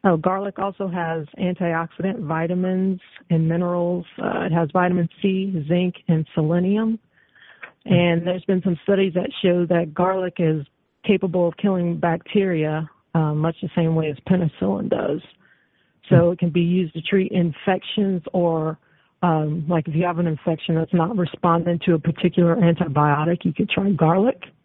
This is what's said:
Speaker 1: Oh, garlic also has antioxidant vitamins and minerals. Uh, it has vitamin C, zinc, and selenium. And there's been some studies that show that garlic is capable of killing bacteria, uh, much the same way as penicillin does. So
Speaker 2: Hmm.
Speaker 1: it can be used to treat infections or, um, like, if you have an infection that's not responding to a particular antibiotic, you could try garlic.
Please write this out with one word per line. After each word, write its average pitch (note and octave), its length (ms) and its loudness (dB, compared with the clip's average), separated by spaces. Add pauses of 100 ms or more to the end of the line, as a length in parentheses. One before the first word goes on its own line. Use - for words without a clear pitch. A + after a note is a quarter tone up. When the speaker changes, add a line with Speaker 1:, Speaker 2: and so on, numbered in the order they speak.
Speaker 1:
Oh, F3+ 140 4
garlic F#3+ 420 -2
also G3 280 -6
has E3 380 -4 (140)
antioxidant F3 800 -4
vitamins F3+ 800 -2 (300)
and E3 180 2
minerals. F3 580 -2 (160)
Uh, - 240 -4
it G3 60 -2
has E3 200 0
vitamin F3+ 380 2 (120)
C, F#3+ 460 -2
zinc, F3 280 0 (120)
and D#3+ 260 2
selenium. F#3+ 680 0 (840)
And F3 400 4
there's F#3 200 -4
been F#3 180 2
some F3+ 200 0
studies G3 320 2
that F#3 140 -2 (120)
show F3 260 4
that E3+ 260 0
garlic F#3 460 -2
is D#3 260 0 (400)
capable F#3 420 2
of E3 100 -4
killing F3 420 0
bacteria, E3 920 -2 (260)
uh, D#3 180 2
much D#3 280 0
the F3 140 -6
same E3 200 2
way D#3+ 140 0
as C#3+ 80 -8 (120)
penicillin F#3 600 -2
does. - 320 -2 (880)
So E3+ 180 6
Speaker 2:
Hmm. E3+ 60 4
Speaker 1:
it F3 60 -8
can F3 120 0
be F3 100 0
used F3 320 0
to E3 80 -10
treat F#3+ 300 0
infections F#3 920 -2 (100)
or, E3 440 0 (460)
um, D#3 440 0
like, E3 220 0
if D3+ 60 -6
you E3+ 100 2
have F3 140 -2
an F3 80 0
infection D#3+ 480 -2
that's D#3+ 180 -2
not F3+ 240 0
responding E3+ 600 0
to F3 160 2
a D#3+ 40 0
particular E3+ 560 2
antibiotic, D#3 880 2
you E3+ 80 0
could - 180 -2
try G3 220 0
garlic. F#3 540 2 (200)